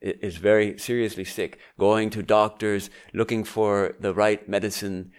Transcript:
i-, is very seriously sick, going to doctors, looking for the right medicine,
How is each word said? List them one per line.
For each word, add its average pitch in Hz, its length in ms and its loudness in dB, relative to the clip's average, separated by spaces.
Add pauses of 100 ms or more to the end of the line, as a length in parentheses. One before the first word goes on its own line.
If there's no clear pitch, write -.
i-, 95 180 -4
is 90 160 -8
very 101 420 4
seriously 113 460 -4
sick, - 340 -6 (200)
going 107 320 4
to 107 120 -8
doctors, 107 680 2 (240)
looking 110 300 -2
for 101 540 0
the 98 140 -2
right 104 340 2
medicine, 98 720 -4